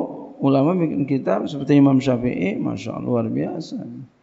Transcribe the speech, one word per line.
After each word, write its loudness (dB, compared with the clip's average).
ulama 4
bikin 0
kitab 0
seperti 2
Imam 8
Syafi'i, 0
Masya -6
Allah, -8
luar 0
biasa. -6